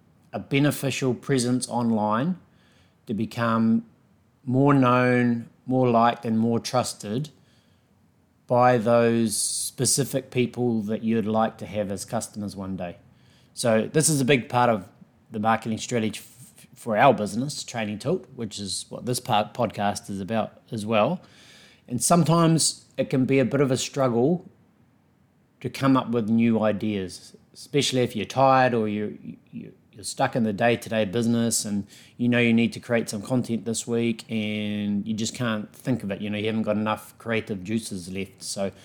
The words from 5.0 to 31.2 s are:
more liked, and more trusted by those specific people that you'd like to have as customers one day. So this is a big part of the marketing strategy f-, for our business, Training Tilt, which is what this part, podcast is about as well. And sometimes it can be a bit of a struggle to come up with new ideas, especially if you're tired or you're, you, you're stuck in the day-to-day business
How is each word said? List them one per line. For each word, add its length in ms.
more 200
liked, 380
and 140
more 200
trusted 680
by 320
those 580
specific 920
people 500
that 220
you'd 240
like 320
to 80
have 240
as 140
customers 500
one 200
day. 220
So 400
this 160
is 100
a 60
big 240
part 220
of 180
the 100
marketing 380
strategy 440
f-, 520
for 240
our 160
business, 500
Training 360
Tilt, 260
which 240
is 300
what 160
this 140
part, 340
podcast 560
is 100
about 400
as 160
well. 340
And 160
sometimes 840
it 140
can 140
be 120
a 80
bit 160
of 80
a 80
struggle 720
to 80
come 260
up 140
with 180
new 340
ideas, 760
especially 480
if 160
you're 80
tired 480
or 120
you're, 260
you, 220
you're 100
stuck 320
in 80
the 80
day-to-day 540
business 580